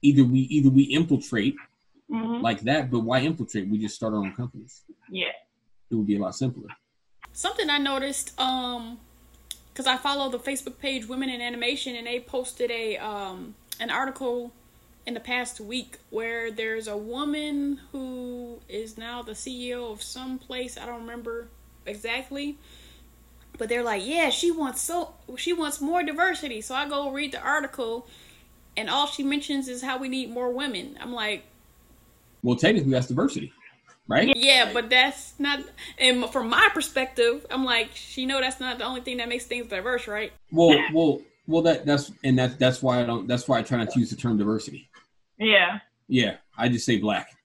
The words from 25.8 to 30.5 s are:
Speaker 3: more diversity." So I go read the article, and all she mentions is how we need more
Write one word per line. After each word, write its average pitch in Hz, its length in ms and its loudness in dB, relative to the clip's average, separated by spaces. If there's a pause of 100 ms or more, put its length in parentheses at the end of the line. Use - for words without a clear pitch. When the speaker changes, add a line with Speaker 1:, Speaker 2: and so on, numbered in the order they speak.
Speaker 3:
more 330 220 0
diversity." 311 580 0
So 254 140 -10
I 285 140 -2
go 285 220 -2
read 277 220 -6
the - 80 -8
article, 262 680 -2 (680)
and 214 140 -4
all 277 160 2
she 285 160 -6
mentions 277 460 -2
is 247 140 -10
how 262 160 -4
we 262 100 -6
need 254 220 -6
more 247 200 -4